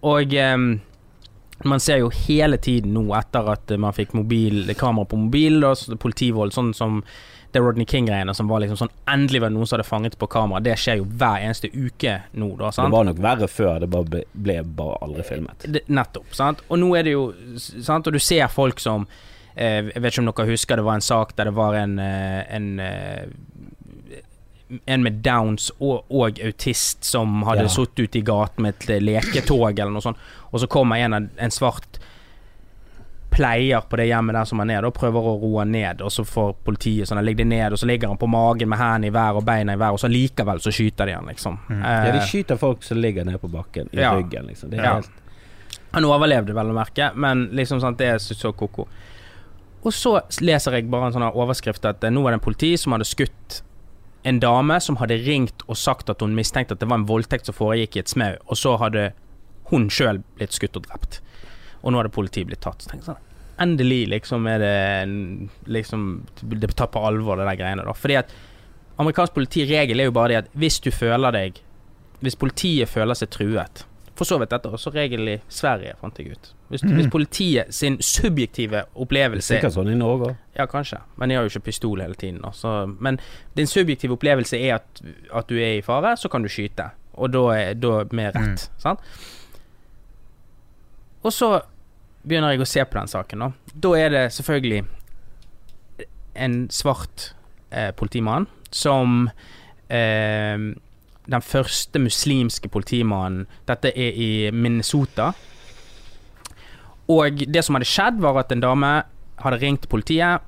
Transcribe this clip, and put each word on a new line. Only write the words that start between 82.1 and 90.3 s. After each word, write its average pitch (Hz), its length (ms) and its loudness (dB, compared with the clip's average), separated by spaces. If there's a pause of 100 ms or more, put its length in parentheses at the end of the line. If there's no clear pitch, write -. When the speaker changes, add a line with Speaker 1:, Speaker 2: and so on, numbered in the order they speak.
Speaker 1:
tiden, 90 280 -10
da. 95 80 -10
Så, 101 500 -4
men 131 180 -2 (380)
din 151 100 2
subjektive 147 520 0
opplevelse 131 420 2
er 127 140 2
at, - 260 -8 (320)
at 117 160 -4
du 120 80 -4
er 113 220 0
i - 20 -2
fare, 156 380 0
så - 120 -6
kan 120 120 -2
du 104 60 -4
skyte. 101 420 -6 (260)
Og 127 160 -2
da 127 160 4
er, 107 260 2
da 117 380 0
med 110 220 -2
rett, 107 340 -2
Speaker 3:
Mm. - 0 - (100)
Speaker 1:
sant? 170 220 -2 (2250)